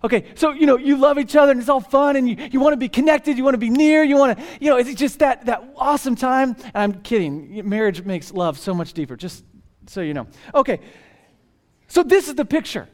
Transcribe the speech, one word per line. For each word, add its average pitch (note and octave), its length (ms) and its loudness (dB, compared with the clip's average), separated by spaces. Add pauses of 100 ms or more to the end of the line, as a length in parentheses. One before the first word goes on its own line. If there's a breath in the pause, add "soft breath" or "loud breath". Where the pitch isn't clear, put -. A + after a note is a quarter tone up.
Okay, A3 300 0
so, D#4 200 0
you D4+ 120 2
know, C4+ 100 6
you C#4 220 0
love C#4+ 220 4
each C4+ 160 -4
other, C#4+ 160 6
and B3 100 2
it's A#3 80 -6
all C4+ 120 2
fun, C#4+ 340 0
and C4 120 0
you, A3+ 80 -2 (160 loud breath)
you C4 80 0
wanna C#4+ 180 2
be A#3 120 -4
connected, D4+ 480 0
you B3+ 60 -4
wanna C4 160 2
be A3+ 100 -4
near, D4+ 340 4
you C#4+ 140 2
wanna, C4+ 260 2 (160 loud breath)
you D4 120 2
know, B3+ 60 4
it's B3 180 -2
just C4+ 240 -4
that, C4 260 0
that A3 180 -4 (120)
awesome C4+ 400 -2
time. C4 480 0
And G#3+ 120 -14
I'm G3+ 280 -2
kidding. F3+ 680 -4
Marriage G3+ 340 -2
makes F#3 300 -8
love E3+ 240 -4
so F#3+ 160 -6
much E3+ 200 -6
deeper, C3 220 -8
just - 300 -16 (400)
so - 160 -10
you D3+ 140 -6
know. B2+ 100 -8 (300 loud breath)
Okay, C4+ 240 0 (1080 soft breath)
so - 140 0
this E4+ 260 2
is D4+ 60 -10
the B3+ 100 -2
picture. G#3 500 -6